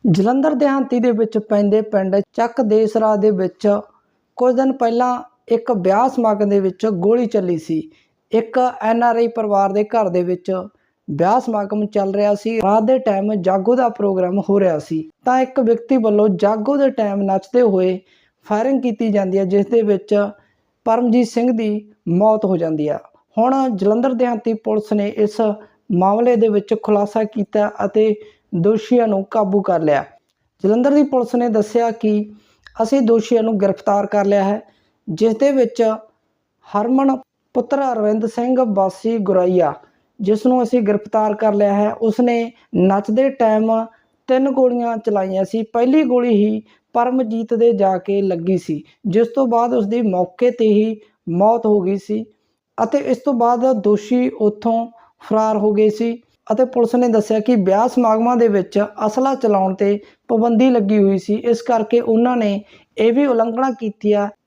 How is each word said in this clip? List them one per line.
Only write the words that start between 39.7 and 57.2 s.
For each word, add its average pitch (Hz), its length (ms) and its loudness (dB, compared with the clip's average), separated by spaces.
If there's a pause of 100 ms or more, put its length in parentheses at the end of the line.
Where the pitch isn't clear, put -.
ਜਿਸ 208 260 0
ਨੂੰ 254 180 4
ਅਸੀਂ 240 180 0
ਗ੍ਰਿਫਤਾਰ 214 520 0
ਕਰ 214 200 0
ਲਿਆ 202 200 2
ਹੈ, 208 180 0
ਉਸਨੇ 233 600 0 (260)
ਨੱਚਦੇ 202 540 2
ਟਾਈਮ 220 400 2 (580)
ਤਿੰਨ 262 220 2
ਗੋਲੀਆਂ 240 460 0
ਚਲਾਈਆਂ 196 480 -2
ਸੀ। 226 180 -4
ਪਹਿਲੀ 262 400 0
ਗੋਲੀ 247 320 0
ਹੀ 214 260 0 (340)
ਪਰਮਜੀਤ 240 580 -2
ਦੇ 233 200 4
ਜਾ 190 240 0
ਕੇ 196 240 -2
ਲੱਗੀ 180 360 -2
ਸੀ, 156 240 -6 (260)
ਜਿਸ 226 200 2
ਤੋਂ 269 200 -2
ਬਾਅਦ 233 260 0
ਉਸਦੀ 233 280 0
ਮੌਕੇ 185 500 0
'ਤੇ 233 160 0
ਹੀ 214 320 2 (320)
ਮੌਤ 220 340 2
ਹੋ 208 160 2
ਗਈ 190 160 -2
ਸੀ 214 260 -6 (540)
ਅਤੇ 226 280 -2
ਇਸ 262 120 0
ਤੋਂ 277 180 -2
ਬਾਅਦ 240 360 2 (100)
ਦੋਸ਼ੀ 208 500 0
ਉੱਥੋਂ 226 560 -2 (340)
ਫਰਾਰ 220 360 0
ਹੋ 208 160 0
ਗਏ 214 160 4
ਸੀ। 233 280 -4 (300)
ਅਤੇ 226 180 0
ਪੁਲਿਸ 240 300 0
ਨੇ 247 120 2
ਦੱਸਿਆ 220 320 0